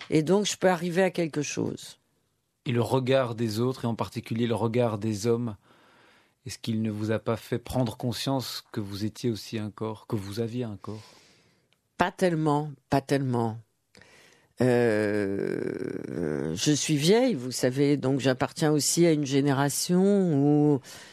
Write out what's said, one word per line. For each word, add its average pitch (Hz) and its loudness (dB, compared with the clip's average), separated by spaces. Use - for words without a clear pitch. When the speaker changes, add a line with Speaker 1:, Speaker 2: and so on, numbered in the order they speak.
Speaker 1:
Et 156 4
donc, 190 2
je - -4
peux 185 4
arriver 175 0
à 185 4
quelque 156 -2
chose. - -6
Speaker 2:
Et 135 0
le 120 2
regard 127 2
des 107 -2
autres, 127 -2
et - 0
en 117 -2
particulier 113 -4
le 117 0
regard 113 0
des 104 -4
hommes, 117 0
est-ce - -12
qu'il 110 -2
ne 110 -2
vous 107 -4
a 110 2
pas 113 -2
fait - -4
prendre 120 -2
conscience 127 -4
que - -6
vous 101 -6
étiez 117 -4
aussi 110 -8
un 107 -6
corps, 107 -8
que - -6
vous 101 -6
aviez 117 -4
un 107 -10
corps ? 107 -12
Speaker 1:
Pas 175 2
tellement, 156 0
pas 139 4
tellement. 123 0
Euh, 98 0
je 147 0
suis 151 0
vieille, 214 4
vous 127 -6
savez, 139 2
donc 135 0
j'appartiens 135 2
aussi 151 2
à 170 6
une 147 2
génération 147 2
où 147 4